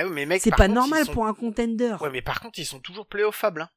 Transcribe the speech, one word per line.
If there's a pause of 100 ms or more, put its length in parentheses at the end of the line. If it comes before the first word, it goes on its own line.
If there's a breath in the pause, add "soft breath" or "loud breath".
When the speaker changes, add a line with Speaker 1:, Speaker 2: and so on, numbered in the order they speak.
Speaker 1:
oui,
mais
mec,
Speaker 2:
C'est
Speaker 1:
par
Speaker 2:
pas
Speaker 1:
contre,
Speaker 2:
normal
Speaker 1:
ils
sont
Speaker 2:
pour
un
contender.
Speaker 1:
Ouais,
mais
par
contre,
ils
sont
toujours
playoffables,
hein.